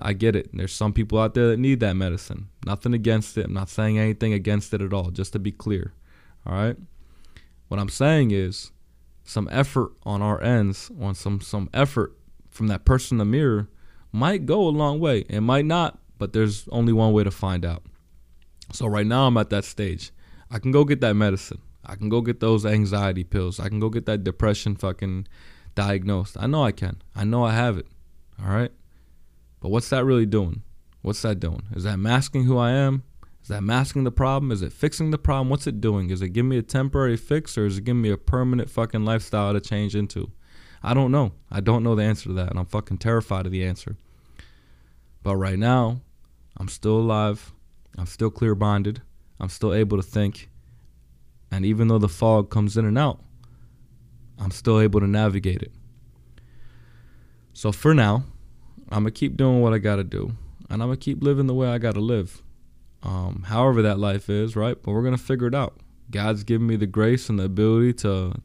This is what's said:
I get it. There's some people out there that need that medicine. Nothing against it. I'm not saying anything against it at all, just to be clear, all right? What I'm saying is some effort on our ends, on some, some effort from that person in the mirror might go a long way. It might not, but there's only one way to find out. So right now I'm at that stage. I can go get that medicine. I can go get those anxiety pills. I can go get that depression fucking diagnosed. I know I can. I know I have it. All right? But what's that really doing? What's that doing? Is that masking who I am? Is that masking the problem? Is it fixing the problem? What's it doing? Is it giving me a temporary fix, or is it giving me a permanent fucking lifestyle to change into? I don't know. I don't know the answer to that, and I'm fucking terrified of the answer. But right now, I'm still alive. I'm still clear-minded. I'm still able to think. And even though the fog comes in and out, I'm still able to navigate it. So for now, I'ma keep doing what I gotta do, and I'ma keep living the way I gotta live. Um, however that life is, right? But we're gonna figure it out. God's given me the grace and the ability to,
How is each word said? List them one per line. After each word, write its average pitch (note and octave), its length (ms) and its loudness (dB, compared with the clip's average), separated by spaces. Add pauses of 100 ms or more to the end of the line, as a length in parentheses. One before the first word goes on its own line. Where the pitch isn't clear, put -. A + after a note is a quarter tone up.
I G2+ 120 -2
get G#2+ 200 2
it. - 180 -2
There's F#2 200 -6
some G#2 200 -2
people A2 260 0
out A2 160 0
there A#2+ 140 4
that A2+ 100 2
need C3 220 2
that G2+ 140 0
medicine. F#2 540 -4 (180)
Nothing G#2 260 -2
against A2 460 0
it. F#2 80 -4
I'm F#2+ 80 -6
not F#2+ 140 -6
saying A2 280 0
anything A2 360 0
against G2+ 420 -2
it G2+ 80 -2
at F#2+ 100 -4
all, F#2 200 -2
just F#2 220 -6
to G#2+ 40 -2
be G2+ 140 -4
clear, G2 400 -4 (520)
all F#2 100 -6
right? A2 220 -2 (920)
What G2 100 -4
I'm G2 100 -2
saying C#3 440 4
is F#2+ 400 -4 (500)
some - 300 -6
effort C3 400 0 (100)
on G2+ 200 -4
our G#2 200 0
ends, G#2+ 480 0 (100)
on G2 140 -4
some, G2+ 260 -6
some G2 320 -6
effort C3+ 440 -2 (340)
from - 160 -4
that G2+ 180 -2
person B2+ 300 2
in A#2 40 0
the G#2+ 60 0
mirror A2 440 0 (420)
might D#3 340 0
go F3 220 2
a D#3+ 40 2
long D3 280 0
way. D3 300 0
It G#2+ 140 -2
might C3+ 240 2
not, E3 340 0 (180)
but G2+ 140 -6
there's G#2+ 400 0
only A#2 200 2
one A2 200 6
way G#2+ 100 6
to G2+ 80 0
find F#2 340 -4
out. E2+ 200 -6 (880)
So A#2+ 160 -4
right G#2 180 0
now B2+ 220 4
I'm A#2+ 80 4
at G#2+ 140 2
that G2+ 140 0
stage. F2+ 460 -6 (400)
I A2+ 80 -8
can B2+ 140 -2
go C#3+ 100 8
get C#3+ 200 2
that A2 120 4
medicine. G#2 460 0 (260)
I - 80 -14
can G#2 140 -4
go A#2 140 2
get A2+ 180 -2
those A2+ 260 4
anxiety G2+ 560 2
pills. F2+ 380 -4
I F2+ 80 -4
can G#2+ 100 -4
go A2 100 0
get A2+ 180 -4
that G#2 180 -2
depression G#2 500 0
fucking F#2+ 540 -6 (480)
diagnosed. G2 640 -2
I A2 80 -2
know D3+ 160 2
I G#2+ 80 2
can. - 280 -6 (140)
I G#2 80 -4
know A#2 220 2
I A2 80 2
have A2+ 260 0
it. - 80 -10 (560)
All G2 80 -4
right? A#2 220 -2 (880)
But - 100 -6
what's A#2 180 0
that C3 160 2
really B2+ 220 4
doing? G2+ 360 0 (400)
What's G#2+ 200 -4
that G#2 180 -2
doing? E2 220 -4 (120)
Is F2+ 80 -6
that G2+ 160 -2
masking B2+ 460 0
who B2+ 140 4
I A#2+ 120 2
am? C3+ 320 2 (400)
Is - 60 -20
that G2+ 160 -4
masking C3 400 0
the B2 80 0
problem? C3+ 400 0
Is G2 100 -2
it D#2+ 100 -6
fixing D#3 380 -2
the D3+ 80 0
problem? C3+ 300 0
What's C#3 180 -2
it A#2 140 -4
doing? G2+ 300 0
Is F#2 120 -2
it F#2+ 60 -4
giving A#2 220 0
me B2+ 80 0
a A#2 40 -2
temporary C3 540 0
fix, - 420 -4
or G#2+ 80 2
is G2 120 -2
it G2 40 -8
giving B2 200 0
me A2 80 2
a G2+ 60 0
permanent B2+ 540 0
fucking A2+ 340 -2
lifestyle G#2+ 480 0
to G2+ 80 0
change G#2 360 -2
into? G2+ 340 -4 (500)
I - 140 -2
don't C3 160 4
know. C3 220 2 (180)
I G2+ 100 -4
don't A2 220 2
know A#2 140 2
the G#2+ 80 2
answer G#2+ 240 0
to F#2 60 -4
that, F#2 160 -2
and F#2 100 -4
I'm F2+ 60 -4
fucking G#2 320 -6
terrified G#2+ 480 -2
of F#2 60 -4
the F#2 120 -2
answer. F#2 320 -6 (1300)
But G2 100 0
right F#2+ 240 0
now, A#2+ 440 2 (540)
I'm F#2+ 120 -8
still G#2+ 300 0
alive. G#2+ 540 0 (440)
I'm F#2 100 -8
still A2+ 240 -2
clear-minded. G#2 720 0 (380)
I'm F#2 80 -6
still F#2+ 260 -2
able G#2 220 2
to G2 80 0
think. - 460 -2 (1000)
And F#2+ 140 -4
even A2 240 4
though A2+ 100 6
the G#2 100 4
fog A2 400 4
comes G#2 280 0
in A2+ 80 2
and G#2+ 120 2
out, C#3+ 280 0 (1160)
I'm F#2+ 140 -4
still A2+ 260 4
able G#2+ 220 6
to G2+ 80 2
navigate G2 540 0
it. - 100 -12 (1800)
So G#2+ 180 -2
for D3+ 200 4
now, A#2 300 4 (680)
I'ma G#2+ 220 0
keep - 240 -4
doing C3 240 4
what A#2 140 6
I A2 40 2
gotta G2+ 260 0
do, G2 280 -6 (380)
and A2 120 -4
I'ma B2+ 160 -2
keep - 240 -4
living C#3 240 2
the B2+ 60 0
way B2+ 160 0
I A#2+ 80 0
gotta A2 240 0
live. G#2+ 420 -2 (600)
Um, F#2 440 -4
however A#2 360 4
that G#2 160 2
life G2 320 -2
is, A2 260 -2
right? A2 260 -2
But G#2 100 -4
we're A2 100 0
gonna B2+ 160 0
figure B2 280 -2
it A#2+ 80 0
out. C#3 240 -4 (320)
God's G#2 320 -2
given A2+ 240 0
me A2+ 100 2
the G#2 100 0
grace G#2+ 420 2
and G#2+ 100 0
the F#2+ 60 0
ability A2 500 4
to, F#2+ 380 -2 (120)